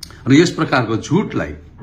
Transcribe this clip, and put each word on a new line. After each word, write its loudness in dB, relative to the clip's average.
र 6
यस 6
प्रकारको -2
झुटलाई, -4